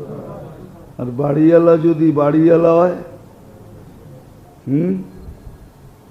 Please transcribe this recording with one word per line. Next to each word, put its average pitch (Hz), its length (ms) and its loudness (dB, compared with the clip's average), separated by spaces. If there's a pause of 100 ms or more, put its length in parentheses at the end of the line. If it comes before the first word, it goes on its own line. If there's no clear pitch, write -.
(1000)
আর 123 80 -8 (140)
বাড়িওয়ালা 165 520 4 (120)
যদি 160 220 2 (120)
বাড়িওয়ালা 160 600 4
হয়, 180 160 0 (1700)
হুম, 160 260 -2 (1200)